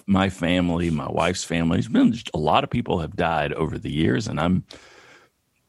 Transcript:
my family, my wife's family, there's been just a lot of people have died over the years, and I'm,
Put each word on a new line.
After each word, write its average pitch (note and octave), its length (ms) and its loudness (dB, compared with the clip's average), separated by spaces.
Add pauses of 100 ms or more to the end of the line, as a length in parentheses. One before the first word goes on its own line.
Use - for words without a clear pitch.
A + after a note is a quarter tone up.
my F#2+ 240 4
family, F2 640 0
my D2 200 -4
wife's D#2+ 320 0
family, E2+ 340 0
there's - 100 -2
been A#3+ 260 4
just - 200 -10
a - 60 -6
lot A#2 240 2
of C#3+ 60 -6
people A#2 300 -2
have D#2+ 160 -6
died D#2+ 380 0
over D#2 260 -4
the C#2+ 120 -8
years, E2 360 0
and D2 120 -4
I'm, F2+ 240 2 (1040)